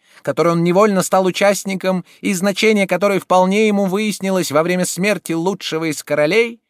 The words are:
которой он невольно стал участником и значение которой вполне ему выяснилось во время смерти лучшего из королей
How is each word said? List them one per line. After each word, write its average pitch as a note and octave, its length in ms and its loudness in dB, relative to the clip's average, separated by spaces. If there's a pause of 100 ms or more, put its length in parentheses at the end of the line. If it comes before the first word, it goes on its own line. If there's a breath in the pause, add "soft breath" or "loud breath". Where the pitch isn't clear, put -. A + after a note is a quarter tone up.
(220 soft breath)
которой D#3 300 0
он E3+ 100 0
невольно F#3+ 400 2
стал F#3+ 240 2
участником F#3+ 760 -2 (160 soft breath)
и G3+ 120 -2
значение G3+ 540 0
которой F#3 320 0
вполне F#3 480 2
ему G3+ 200 2
выяснилось F#3+ 680 -2
во D3+ 100 4
время F3+ 220 0
смерти F3+ 480 -4
лучшего E3 580 -4
из - 140 -8
королей G3 640 0